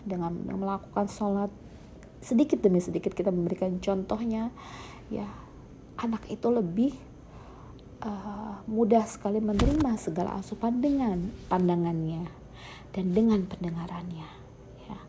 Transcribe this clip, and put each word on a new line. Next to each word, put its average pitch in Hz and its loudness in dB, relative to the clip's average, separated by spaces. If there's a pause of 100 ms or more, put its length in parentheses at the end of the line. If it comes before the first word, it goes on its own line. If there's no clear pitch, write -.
dengan 175 -2 (160)
melakukan 196 -2
sholat, 202 0 (720)
sedikit 269 4
demi 185 8
sedikit 175 0
kita 185 0
memberikan 180 0
contohnya, 220 0 (640)
ya, 208 -4 (720)
anak 226 -2
itu 214 -2
lebih, 233 4 (1040)
eh, 208 -6 (180)
mudah 220 8
sekali 214 -2
menerima 240 4
segala 175 -2
asupan 233 0
dengan 240 2 (240)
pandangannya 170 2 (640)
dan 185 0
dengan 214 6
pendengarannya, 170 -6 (580)
ya. 196 -12